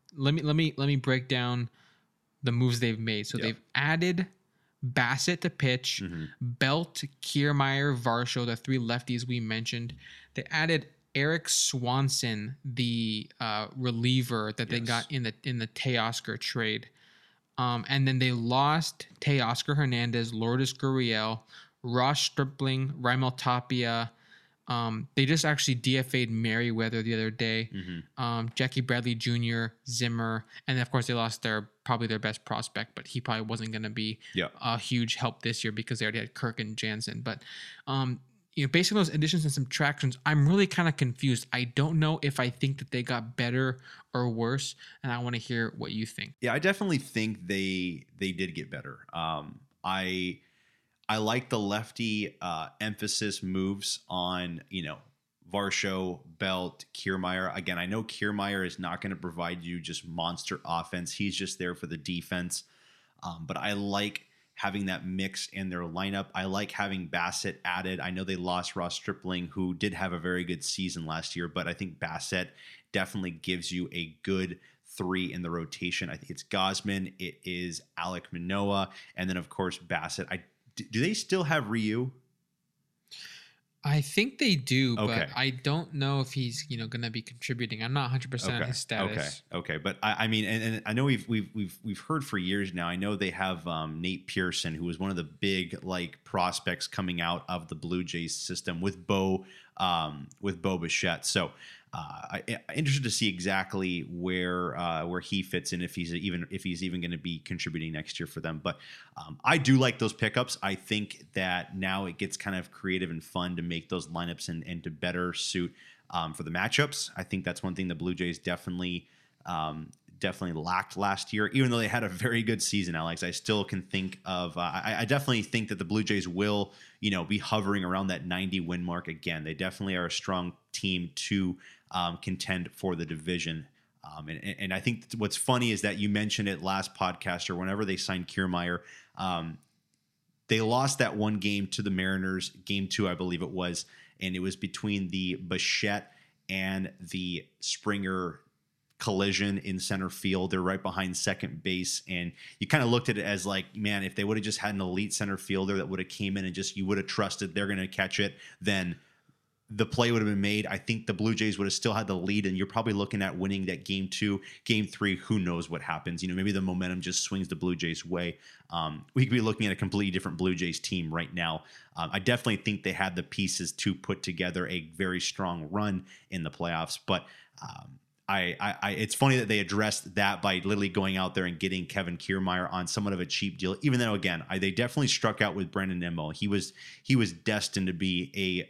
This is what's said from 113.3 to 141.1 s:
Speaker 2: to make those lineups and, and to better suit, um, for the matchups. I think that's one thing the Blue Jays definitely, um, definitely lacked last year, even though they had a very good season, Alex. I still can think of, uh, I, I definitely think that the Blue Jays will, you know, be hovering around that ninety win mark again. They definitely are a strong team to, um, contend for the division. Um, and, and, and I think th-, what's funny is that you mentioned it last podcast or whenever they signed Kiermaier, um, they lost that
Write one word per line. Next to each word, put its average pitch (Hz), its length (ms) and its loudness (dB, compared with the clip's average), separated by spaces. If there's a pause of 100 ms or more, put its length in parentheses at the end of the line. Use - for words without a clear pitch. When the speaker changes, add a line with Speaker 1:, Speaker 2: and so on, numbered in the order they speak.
Speaker 2:
to 85 80 -4
make 85 260 -4
those 87 180 -2
lineups 85 420 -6
and, 82 180 -6
and 85 160 -8
to 85 80 -8
better 87 420 -2
suit, 87 400 -2 (380)
um, 82 240 -2
for - 80 -8
the 80 80 -6
matchups. 113 640 0
I 92 60 -4
think 92 200 -2
that's 87 200 -4
one 92 100 -2
thing 92 140 -2
the 85 80 -2
Blue 87 180 -2
Jays 87 240 -2
definitely, 90 680 -4 (400)
um, 78 420 -4 (300)
definitely 90 420 -2
lacked 90 340 0
last 98 380 0
year, 107 140 2
even 131 240 4
though 117 80 2
they 110 80 2
had 117 160 0
a 104 60 -2
very 117 340 0
good 110 180 0
season, 90 320 0
Alex. 82 300 -2
I 87 80 -2
still 104 320 0
can 95 180 -4
think 95 440 -4
of, 90 320 -2
uh, 87 40 0
I, 87 380 -2
I 117 60 0
definitely 131 360 2
think 110 280 -2
that 101 100 -4
the 98 60 -4
Blue 104 180 2
Jays 98 240 0
will, 101 440 2 (280)
you 107 100 2
know, 92 140 2
be 98 160 0
hovering 101 440 0
around 95 240 0
that 90 200 -4
ninety 92 320 0
win 87 240 -2
mark 87 240 -4
again. 80 360 -4
They 78 120 -6
definitely 92 400 -2
are 90 100 0
a 82 60 -4
strong 90 420 -2 (180)
team 92 440 -2
to, 92 420 0 (340)
um, 87 300 -2
contend 92 500 -4
for 95 240 -2
the 82 100 -4
division. 80 600 -4 (380)
Um, 76 260 -12
and, 78 140 -10
and, 98 160 -6
and 95 140 -4
I 95 60 0
think - 300 -2
th-, 110 100 -6
what's 104 180 2
funny 123 340 4
is 101 100 2
that 101 160 2
you 104 100 2
mentioned 104 400 2
it 92 140 -2
last 95 320 0
podcast 90 560 -2
or 92 60 -2
whenever 95 280 -2
they 98 140 0
signed 92 300 -2
Kiermaier, 87 540 0 (340)
um, 82 420 -2 (920)
they 113 120 6
lost 127 380 4
that 110 160 2